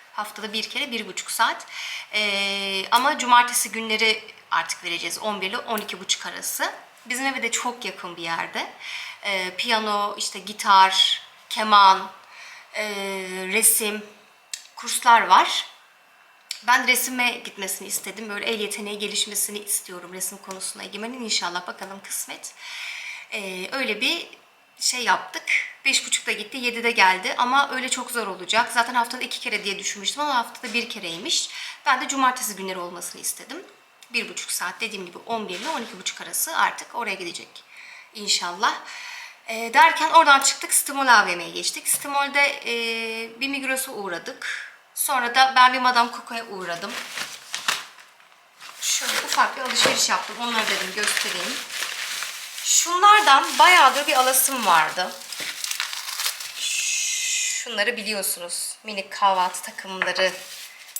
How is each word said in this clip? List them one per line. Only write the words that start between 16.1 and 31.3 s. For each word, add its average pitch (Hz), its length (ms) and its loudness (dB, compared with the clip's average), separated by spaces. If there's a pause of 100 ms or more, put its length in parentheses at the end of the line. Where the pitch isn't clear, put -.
Ben 254 220 4
resime 247 420 0
gitmesini 196 580 -10
istedim. 202 400 -8
Böyle 202 160 -6
el 226 160 -2
yeteneği 208 380 -6
gelişmesini 208 600 -4
istiyorum 180 540 -6
resim 185 260 -8
konusunda 196 460 -10
Egemen'in. 220 400 -10
İnşallah 180 420 -4
bakalım 196 380 -12
kısmet. - 500 -10 (800)
Ee, 190 400 -8
öyle 220 280 -2
bir 302 280 -2 (520)
şey 247 220 0
yaptık. 202 400 0 (420)
Beş - 220 2
buçukta - 260 -2
gitti, 208 240 -6
yedide 233 340 0
geldi. 190 480 4
Ama 269 320 2
öyle 254 180 -4
çok 247 220 -2
zor 220 160 -4
olacak. 196 480 0
Zaten 247 200 2
haftada 240 280 -2
iki 254 180 -6
kere 208 240 -4
diye 196 140 -4
düşünmüştüm 202 440 -4
ama 294 120 0
haftada 233 400 -4
bir 233 140 -2
kereymiş. 185 640 -4 (360)